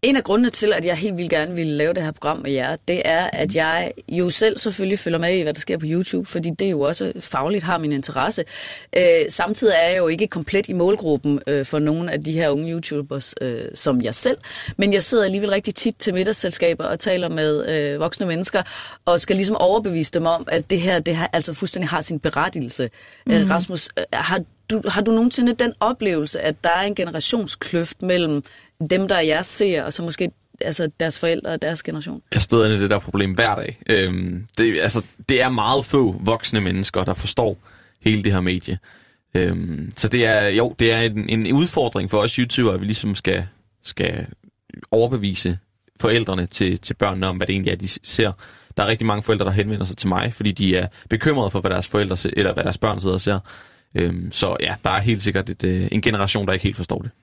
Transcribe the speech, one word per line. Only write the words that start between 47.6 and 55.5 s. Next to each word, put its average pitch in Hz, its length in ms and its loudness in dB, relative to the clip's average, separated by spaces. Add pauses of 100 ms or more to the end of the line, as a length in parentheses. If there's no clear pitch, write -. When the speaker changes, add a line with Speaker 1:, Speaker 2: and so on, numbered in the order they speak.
Speaker 3:
er, 92 40 -2
de 95 120 -8
s-, - 140 -4
ser. 104 300 0 (440)
Der 104 60 2
er 101 40 2
rigtig 110 200 0
mange 104 160 0
forældre, 104 220 2
der 95 80 0
henvender 101 320 0
sig 92 120 -6
til - 120 -2
mig, 95 260 0
fordi 104 180 -2
de 92 240 2
er 92 100 0 (240)
bekymrede 113 400 0
for, 98 100 -2
hvad 92 100 0
deres 92 160 -2
forældre 98 300 0
se-, - 200 -4
eller 98 180 2
hvad - 100 -2
deres 95 140 -2
børn 101 220 0
sidder 92 140 0
og 95 60 0
ser. 101 180 0 (560)
Øhm, 87 360 -2
så - 300 -2
ja, - 140 -2 (100)
der - 60 2
er 98 100 2
helt 104 220 0
sikkert 98 280 -2